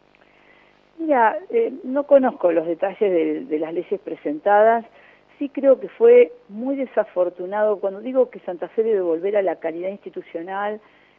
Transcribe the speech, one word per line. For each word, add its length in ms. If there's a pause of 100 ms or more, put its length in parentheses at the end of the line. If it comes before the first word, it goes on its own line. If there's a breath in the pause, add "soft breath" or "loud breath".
(1000 soft breath)
Mira, 380 (140)
eh, 220 (100)
no 220
conozco 480
los 140
detalles 340
de, 400
de 180
las 160
leyes 260
presentadas. 840 (520 loud breath)
Sí 100
creo 320
que 80
fue 440 (160)
muy 280
desafortunado. 1040
Cuando 200
digo 300
que 100
Santa 280
Fe 160
debe 160
volver 360
a 60
la 140
calidad 340
institucional, 920 (380 soft breath)